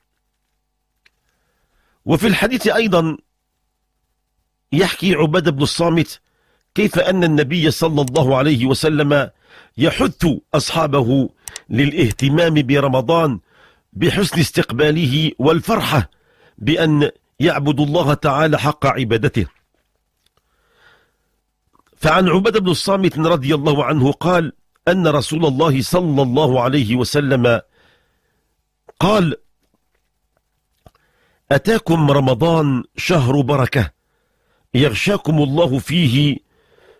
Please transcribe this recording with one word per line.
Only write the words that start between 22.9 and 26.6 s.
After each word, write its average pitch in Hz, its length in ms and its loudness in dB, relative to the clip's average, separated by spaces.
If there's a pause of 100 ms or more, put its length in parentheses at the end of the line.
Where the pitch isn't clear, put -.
رضي 156 360 0
الله 147 300 0
عنه 139 280 0
قال 170 400 -2 (360)
أن 180 180 0
رسول 156 400 0
الله 135 360 0
صلى 165 400 0
الله 127 380 2